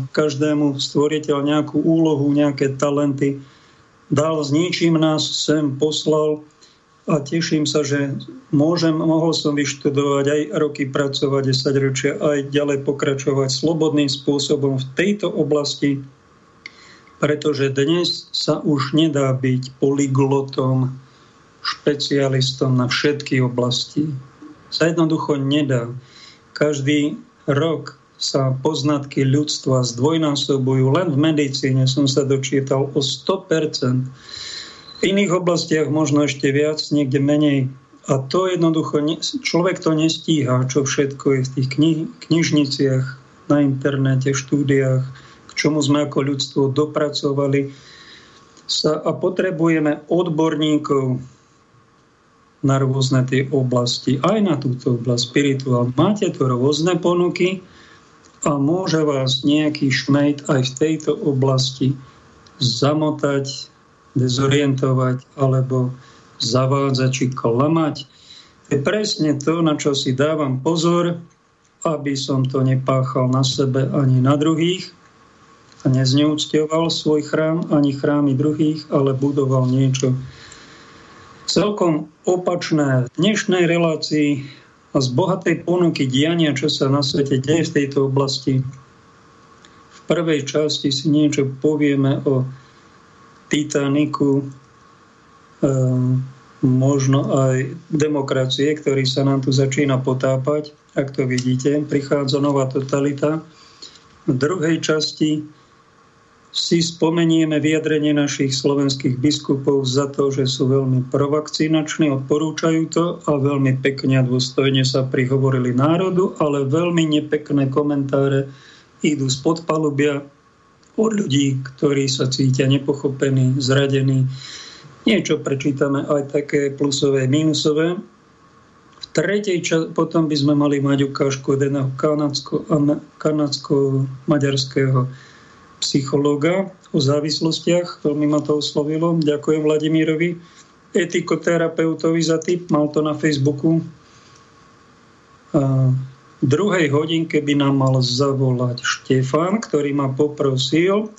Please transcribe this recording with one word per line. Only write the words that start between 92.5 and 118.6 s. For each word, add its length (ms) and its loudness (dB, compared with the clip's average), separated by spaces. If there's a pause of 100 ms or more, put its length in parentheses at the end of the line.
Titaniku, 960 0 (1200)
ehm, 560 2 (400)
možno 720 2
aj 400 0 (160)
demokracie, 880 0
ktorý 320 0
sa 160 0
nám 160 0
tu 80 -2
začína 480 2
potápať. 720 -2 (240)
Ak 240 -4
to 80 0
vidíte, 640 0
prichádza 560 0
nová 240 2
totalita. 720 -2 (880)
V 80 2
druhej 480 0
časti 560 0 (1120)
si 240 0
spomenieme 800 2
vyjadrenie 560 0
našich 400 0
slovenských 640 0
biskupov 640 0
za 320 -2
to, 160 0
že 160 -2
sú 240 0
veľmi 400 0
provakcinační, 1120 0
odporúčajú 720 0
to 320 0
a 80 0
veľmi 480 0
pekne 400 0
a 80 2
dôstojne 560 0
sa 240 0
prihovorili 640 0
národu, 640 0
ale 320 0
veľmi 480 2
nepekné 560 -2
komentáre 720 0 (560)